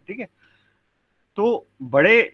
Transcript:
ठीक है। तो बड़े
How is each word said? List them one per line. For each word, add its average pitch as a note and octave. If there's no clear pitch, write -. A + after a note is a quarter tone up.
ठीक G#3
है। A3+
तो A3
बड़े D3+